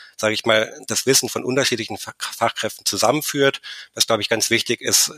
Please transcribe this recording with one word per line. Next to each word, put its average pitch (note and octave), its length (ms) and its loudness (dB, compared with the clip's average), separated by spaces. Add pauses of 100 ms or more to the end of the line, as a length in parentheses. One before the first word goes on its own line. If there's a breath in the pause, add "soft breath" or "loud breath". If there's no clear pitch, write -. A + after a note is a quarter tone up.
(160 loud breath)
sage G#2+ 180 0
ich - 120 -4
mal, A2 260 2 (140)
das - 200 -2
Wissen C3 220 4
von - 160 -6
unterschiedlichen B2 540 -2
Fach-, - 200 -12
Fachkräften - 640 -4
zusammenführt, C3+ 760 2 (340 loud breath)
was, - 120 2
glaube G#2+ 160 2
ich, - 60 -4
ganz A2 220 0
wichtig A#2 300 0
ist - 380 2